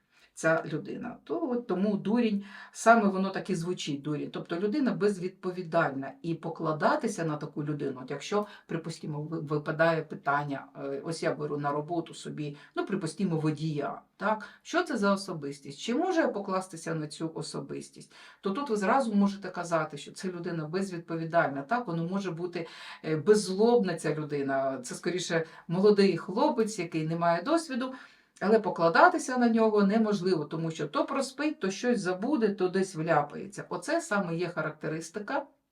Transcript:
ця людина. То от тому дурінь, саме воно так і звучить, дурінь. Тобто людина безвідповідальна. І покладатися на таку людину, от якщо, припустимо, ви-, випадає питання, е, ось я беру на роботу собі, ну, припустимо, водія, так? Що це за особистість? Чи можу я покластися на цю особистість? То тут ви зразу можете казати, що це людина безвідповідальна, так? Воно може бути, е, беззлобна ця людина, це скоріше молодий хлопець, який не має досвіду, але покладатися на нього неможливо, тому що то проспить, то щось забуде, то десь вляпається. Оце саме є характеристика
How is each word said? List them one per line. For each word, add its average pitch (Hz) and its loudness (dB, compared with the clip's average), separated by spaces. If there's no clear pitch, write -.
ця 160 2
людина. 156 -8
То 330 -2
от - -2
тому 190 0
дурінь, 202 2
саме 226 6
воно 190 2
так 180 -4
і 190 0
звучить, 165 -4
дурінь. 143 -4
Тобто - -6
людина 208 2
безвідповідальна. 170 -2
І 165 -2
покладатися 170 0
на 151 -2
таку 151 -8
людину, 143 -4
от 127 -10
якщо, 202 -2
припустимо, 156 -6
ви-, 160 -6
випадає 156 0
питання, 143 -2
е, 139 -6
ось 160 -6
я 156 0
беру 147 -4
на 143 -2
роботу 160 -4
собі, 147 -8
ну, 349 -2
припустимо, 175 -2
водія, 147 -2
так? 214 -2
Що 349 0
це 311 -4
за 202 4
особистість? 143 -6
Чи 233 -2
можу 330 2
я 294 4
покластися 185 -4
на 151 -4
цю 160 -6
особистість? 143 -10
То 202 -2
тут 190 -2
ви 220 2
зразу 220 4
можете 202 4
казати, 165 -2
що - -14
це - -8
людина 170 -4
безвідповідальна, 165 -2
так? 240 -2
Воно 165 -2
може 190 -2
бути, 170 -6
е, 156 0
беззлобна 190 4
ця 156 -2
людина, 135 -2
це - -10
скоріше 170 -2
молодий 190 6
хлопець, 226 0
який 160 -2
не 160 0
має 170 2
досвіду, 262 0
але 208 6
покладатися 220 6
на 240 6
нього 220 6
неможливо, 190 2
тому 160 -4
що 156 -4
то 311 0
проспить, 285 -2
то 196 -2
щось 233 2
забуде, 202 0
то 185 0
десь 175 -2
вляпається. 156 0
Оце 294 -2
саме 185 -2
є 170 -2
характеристика 165 -6